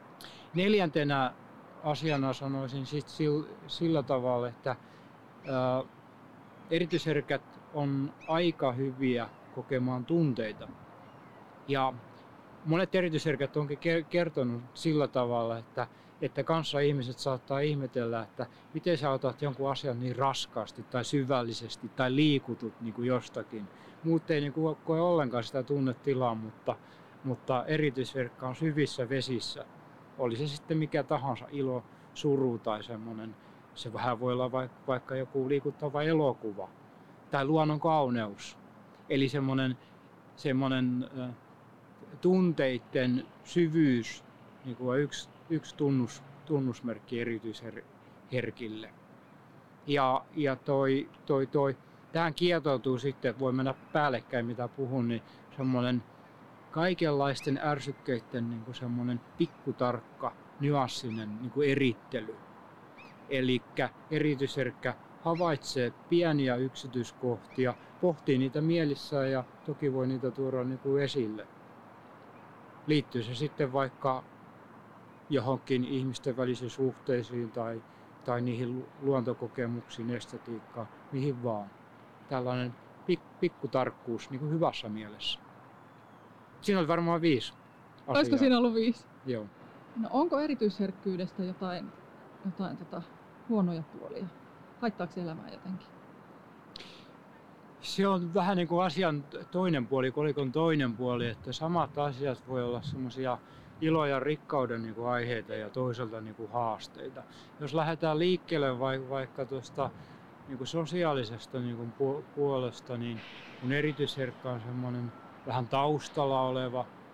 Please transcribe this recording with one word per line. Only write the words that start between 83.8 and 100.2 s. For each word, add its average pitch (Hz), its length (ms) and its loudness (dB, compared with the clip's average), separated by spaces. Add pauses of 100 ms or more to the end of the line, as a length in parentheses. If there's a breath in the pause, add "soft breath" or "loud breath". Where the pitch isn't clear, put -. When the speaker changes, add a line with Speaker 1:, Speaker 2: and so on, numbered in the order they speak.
Speaker 1:
niinku 135 160 -6
hyvässä 151 420 0
mielessä. 107 520 -6 (1200)
Siinä 196 180 2
oli 156 100 4
varmaan 170 320 2
viisi 156 340 2 (520)
Speaker 2:
Olisiko 285 140 2
Speaker 1:
asiaa. 285 180 4
Speaker 2:
siinä 254 200 6
ollut 240 160 4
viisi? 226 320 2 (200)
Speaker 1:
Joo. 113 200 -4 (500)
Speaker 2:
No 226 160 -2
onko 294 280 2
erityisherkkyydestä 196 1040 -2
jotain, 180 480 -6 (520)
jotain 185 320 -4
tota - 260 -10 (460)
huonoja 180 340 2
puolia? - 420 -10 (560)
Haittaako 208 320 -4
se 180 100 -6
elämää 165 280 -8
jotenkin? - 360 -10 (1900 loud breath)
Speaker 1:
Se - 280 2
on 175 260 2
vähän 190 220 4
niinku 170 220 2
asian 160 460 2 (260)
toinen 170 360 2
puoli, 131 240 2
kolikon 143 420 0